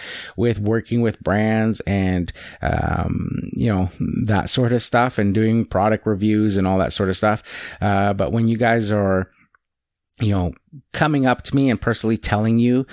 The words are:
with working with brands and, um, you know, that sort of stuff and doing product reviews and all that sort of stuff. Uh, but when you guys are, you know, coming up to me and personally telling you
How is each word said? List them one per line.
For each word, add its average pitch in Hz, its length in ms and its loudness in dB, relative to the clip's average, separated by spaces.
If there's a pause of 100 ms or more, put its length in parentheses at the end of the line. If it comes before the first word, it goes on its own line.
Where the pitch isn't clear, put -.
(360)
with 113 240 0
working 113 420 0
with 110 220 -2
brands 110 580 0
and, 92 520 0 (300)
um, - 640 -2 (240)
you - 140 -2
know, 95 240 0 (320)
that 104 260 0
sort 123 240 2
of 117 80 2
stuff 123 380 0
and 101 140 2
doing 110 300 2
product 107 440 0
reviews 107 500 2
and 95 100 2
all 95 120 4
that 92 120 0
sort 98 180 0
of 92 80 -2
stuff. 107 260 0 (360)
Uh, 101 340 2
but 90 180 -2
when 113 160 0
you 113 100 0
guys 113 340 0
are, 95 380 0 (920)
you 107 120 0
know, 90 220 0 (380)
coming 151 340 0
up 123 160 2
to - 140 -6
me 135 140 2
and 110 100 0
personally 113 380 -2
telling 110 420 0
you 123 340 2